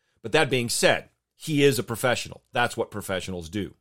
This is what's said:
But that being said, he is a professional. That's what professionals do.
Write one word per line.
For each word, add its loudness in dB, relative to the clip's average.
But -10
that 4
being -2
said, 2
he 0
is 6
a -2
professional. -2
That's 0
what -2
professionals -6
do. -6